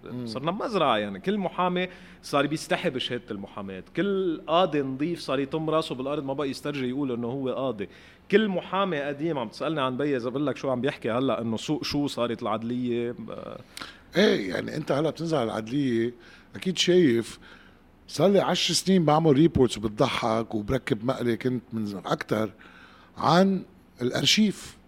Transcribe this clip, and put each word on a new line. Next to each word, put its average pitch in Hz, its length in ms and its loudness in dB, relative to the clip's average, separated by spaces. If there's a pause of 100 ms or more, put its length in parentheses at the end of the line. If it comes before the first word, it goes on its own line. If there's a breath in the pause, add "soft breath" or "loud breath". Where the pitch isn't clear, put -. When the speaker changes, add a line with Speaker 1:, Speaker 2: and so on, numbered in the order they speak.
(120)
Speaker 1:
مم. 123 140 -8
Speaker 2:
صرنا 127 260 -4
مزرعة 190 460 2
يعني، 104 220 -4
كل 202 180 -2
محامي 180 500 -2 (360 loud breath)
صار 143 240 2
بيستحي 165 420 -2
بشهادة 123 420 -4
المحاماة، 98 520 -10 (120)
كل 190 520 0
قاضي 156 340 2
نظيف 139 380 -4
صار 135 200 -2
يطم 156 300 -4
راسه 156 260 0
بالأرض، 139 300 -4
ما 135 80 -4
بقى 139 160 -2
يسترجي 135 400 -4
يقول 131 220 -4
إنه 120 160 -4
هو 131 220 -4
قاضي. 117 400 -4 (420 loud breath)
كل 214 160 6
محامي 180 540 -2
قديم 147 360 -2
عم 117 100 -2
تسألني 147 340 -4
عن 127 160 0
بي، 143 200 0
إذا 120 120 -2
بقول 143 180 -2
لك 127 100 -2
شو 139 120 -4
عم 127 120 0
بيحكي 127 300 -2
هلأ، 123 300 0
إنه 113 160 -2
سوق - 260 -4
شو 143 240 -2
صارت 117 360 -2
العدلية، 120 720 -2 (140)
آه. - 300 -12 (580 loud breath)
Speaker 1:
إيه، 175 320 4
يعني 110 260 -4
أنت 156 160 -4
هلأ 147 180 2
بتنزل 160 280 -2
على 120 80 2
العدلية، 113 680 0 (420 loud breath)
أكيد 185 220 -4
شايف 143 640 4 (680 loud breath)
صار 170 220 2
لي 196 100 6
عشر 170 340 0
سنين 180 320 4
بعمل 151 280 6
ريبورتس 135 440 6
وبتضحك 110 800 0
وبركب 110 500 -2
مقلي، 117 320 0
كنت 127 260 -2 (100)
من 110 120 -4
ز-، 101 100 -6 (100)
أكتر 110 440 -2 (680 loud breath)
عن 185 460 4 (380)
الأرشيف. 127 760 0 (100)